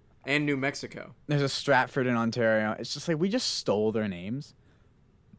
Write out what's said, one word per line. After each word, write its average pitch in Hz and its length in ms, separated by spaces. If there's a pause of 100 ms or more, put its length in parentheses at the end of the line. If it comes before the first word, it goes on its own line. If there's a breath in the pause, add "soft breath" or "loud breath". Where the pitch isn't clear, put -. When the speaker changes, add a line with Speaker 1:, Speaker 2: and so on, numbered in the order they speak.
(260)
Speaker 1:
and 147 200
New 143 120
Mexico. - 560 (140)
Speaker 2:
There's 147 140
a 139 80
Stratford 127 580
in 123 80
Ontario. 113 600
It's - 160
just - 140
like, 165 120
we 190 100
just 247 260
stole 107 360
their 107 160
names. 98 460 (840 soft breath)